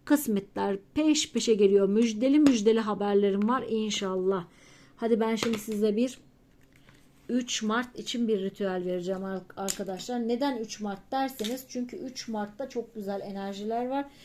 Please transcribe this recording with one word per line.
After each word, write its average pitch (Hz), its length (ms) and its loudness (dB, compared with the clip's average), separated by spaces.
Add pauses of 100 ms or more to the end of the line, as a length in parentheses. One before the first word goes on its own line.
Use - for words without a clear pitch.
Kısmetler 202 720 0 (160)
peş 302 380 2
peşe 233 220 2
geliyor. 196 360 6
Müjdeli 233 500 4
müjdeli 226 400 6
haberlerim 202 680 2
var 254 200 0
inşallah. 190 760 -2 (500)
Hadi 226 240 0
ben 226 160 0
şimdi 220 240 -2
size 214 360 0
bir 254 220 0 (1120)
üç 247 340 -2
Mart 226 360 -2
için 233 280 -2
bir 208 140 2
ritüel 190 440 -4
vereceğim 185 380 -4
ar-, 190 180 -6 (160)
arkadaşlar. 196 680 -6
Neden 247 300 -2
üç 220 240 -10
Mart 202 300 -8
derseniz, 262 580 -4
çünkü 247 280 -8
üç - 300 -12
Mart'ta 214 420 -6
çok 233 260 -8
güzel 202 260 -6
enerjiler 202 640 -6
var. 277 180 -2 (200)